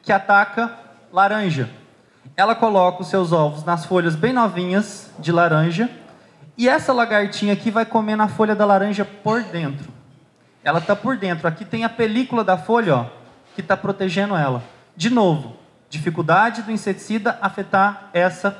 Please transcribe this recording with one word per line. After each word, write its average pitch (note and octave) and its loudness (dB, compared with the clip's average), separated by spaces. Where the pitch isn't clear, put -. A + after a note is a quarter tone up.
que G#3+ 0
ataca G3+ 2
laranja. F#3 0
Ela G#3+ 2
coloca G3 2
os F3 -10
seus F3+ 2
ovos D3+ 0
nas E3+ -2
folhas E3+ 0
bem A3 0
novinhas F#3+ -2
de D#3 -4
laranja, E3+ 2
e A#3+ 2
essa C4+ 0
lagartinha G#3 0
aqui G3+ -2
vai A3 0
comer G#3+ 0
na G#3+ 2
folha G#3+ 2
da G#3 2
laranja G3+ 2
por A3 -4
dentro. D#3+ -8
Ela D#3 2
tá G3+ 0
por B3+ -4
dentro. F3 -4
Aqui E3 -4
tem A3+ -4
a A3+ -2
película A#3 -2
da F#3 2
folha, A3 2
ó, A#2+ 0
que F#3+ -8
tá F#3+ 0
protegendo G3 -2
ela. C3 -2
De F3 -2
novo, E3+ 0
dificuldade F3 0
do G#3 -8
inseticida G#3 -4
afetar G3+ 0
essa F3 0